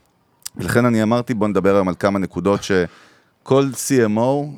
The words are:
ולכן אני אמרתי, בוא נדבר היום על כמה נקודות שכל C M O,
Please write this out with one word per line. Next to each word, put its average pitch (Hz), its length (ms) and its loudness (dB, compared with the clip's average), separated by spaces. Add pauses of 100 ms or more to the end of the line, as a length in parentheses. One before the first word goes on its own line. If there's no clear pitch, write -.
(560)
ולכן 120 280 0
אני 113 180 2
אמרתי, 120 320 0
בוא 104 140 0
נדבר 98 260 2
היום 95 140 2
על 87 100 -2
כמה 98 200 0
נקודות 95 440 -2
שכל - 1080 -2
C 120 360 0
M 107 100 -2
O, 139 280 -2 (120)